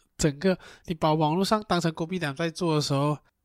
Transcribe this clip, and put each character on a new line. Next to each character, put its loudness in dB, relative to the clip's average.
整 2
个 0
你 -8
把 2
网 2
络 2
上 0
当 2
成 0
狗 -6
屁 -6
党 -4
在 -4
做 -2
的 2
时 -2
候， 0